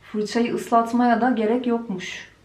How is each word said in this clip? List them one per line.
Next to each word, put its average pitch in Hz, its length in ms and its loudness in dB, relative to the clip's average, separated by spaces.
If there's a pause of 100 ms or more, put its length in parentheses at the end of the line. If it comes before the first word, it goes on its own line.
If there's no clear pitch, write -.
(120)
fırçayı 214 440 -2
ıslatmaya 233 640 2
da 254 100 2
gerek 233 360 0
yokmuş. 233 640 -6 (120)